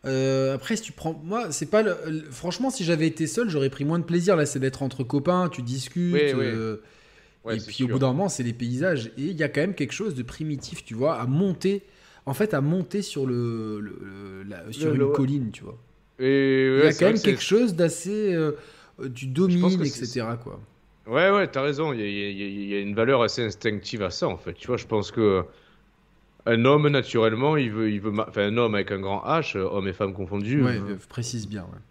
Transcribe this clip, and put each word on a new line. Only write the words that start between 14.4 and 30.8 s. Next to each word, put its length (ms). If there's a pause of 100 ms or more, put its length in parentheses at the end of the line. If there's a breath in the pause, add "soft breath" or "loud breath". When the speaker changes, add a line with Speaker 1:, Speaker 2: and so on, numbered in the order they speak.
Speaker 1:
la, 220
sur 160
Speaker 2:
Le, 80
Speaker 1:
une 60
Speaker 2:
le, 80
Speaker 1:
colline, 420
tu 120
vois. 140 (420)
Speaker 2:
et 460
Speaker 1:
Il 120
y 40
Speaker 2:
ouais, 60
Speaker 1:
a 40
Speaker 2:
c'est 80
Speaker 1:
quand 60
Speaker 2:
vrai 0
Speaker 1:
même 100
Speaker 2:
que 40
c'est 120
Speaker 1:
quelque 120
chose 320
d'assez, 580
euh, 200 (460 loud breath)
euh, 100
tu 180 (200)
Speaker 2:
Je 100
pense 180
Speaker 1:
domines, 20
Speaker 2:
que 80
c'est 200
Speaker 1:
et 0
cetera, 320
quoi. 220 (480)
Speaker 2:
Ouais, 240
ouais, 180
t'as 120
raison. 320
Il 80
y 20
a, 40
il 100
y 80
a, 40
il 80
y 60
a, 40
il 220
y 60
a 60
une 140
valeur 280
assez 200
instinctive 600
à 80
ça, 160
en 100
fait. 160
Tu 140
vois, 100
je 100
pense 240
que 340 (1000 soft breath)
un 180
homme, 240
naturellement, 680
il 140
veut, 200
il 100
veut 100
ma-, 160
enfin, 200
un 100
homme 180
avec 160
un 80
grand 260
H, 320
euh, 80
homme 220
et 60
femme 220
confondus, 480
Speaker 1:
Ouais, 180